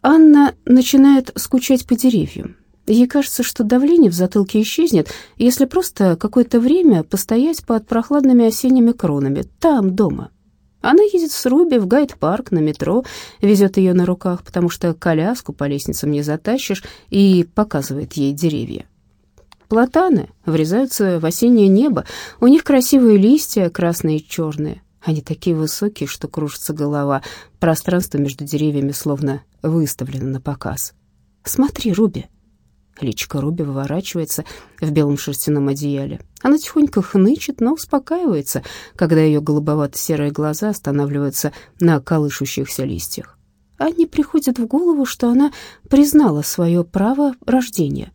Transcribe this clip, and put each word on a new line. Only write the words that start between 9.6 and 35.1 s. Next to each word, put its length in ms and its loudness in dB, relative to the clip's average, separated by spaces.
дома. 360 -2
Она 220 4
едет 280 0
с 140 -10
Руби 320 2
в 80 2
Гайд-парк 680 -2
на 80 0
метро, 440 -2
везёт 360 4
её 160 2
на 120 2
руках, 380 -4
потому 260 -2
что 240 -4
коляску 600 -4
по 120 -6
лестницам 440 -6
не 140 -2
затащишь, 600 -4
и 440 4
показывает 600 -4
ей 180 -2
деревья. 560 -6
Платаны 640 2
врезаются 720 0
в 60 -4
осеннее 420 4
небо, 380 2
у 80 4
них 160 6
красивые 540 4
листья, 520 2
красные 480 -2
и 80 -8
чёрные. 560 -8
Они 200 -4
такие 340 -4
высокие, 520 -4
что 200 -10
кружится 460 -8
голова. 480 -4
Пространство 580 -2
между 260 -4
деревьями 480 -2
словно 520 -6
выставлено 680 -4
на 140 -6
показ. 520 -8
«Смотри, 500 -2
Руби». 320 -2
Личико 400 -6
Руби 240 -4
выворачивается 800 -6
в 100 -2
белом 260 0